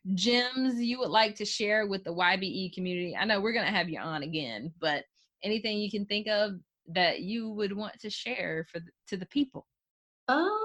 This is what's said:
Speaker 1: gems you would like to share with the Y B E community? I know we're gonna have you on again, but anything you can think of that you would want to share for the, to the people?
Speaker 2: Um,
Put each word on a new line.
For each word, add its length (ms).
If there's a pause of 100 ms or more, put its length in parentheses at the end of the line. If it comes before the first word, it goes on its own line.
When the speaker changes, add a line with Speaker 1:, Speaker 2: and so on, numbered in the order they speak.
(140)
Speaker 1:
gems 680
you 200
would 100
like 280
to 80
share 420
with 160
the 100
Y 240
B 80
E 240
community? 460
I 100
know 160
we're 120
gonna 180
have 180
you 100
on 220
again, 580
but 240 (400)
anything 360
you 100
can 160
think 220
of 240 (380)
that 320
you 280
would 260
want 260
to 100
share 600
for 80
the, 120 (160)
to 100
the 80
people? 400 (640)
Speaker 2:
Um, 380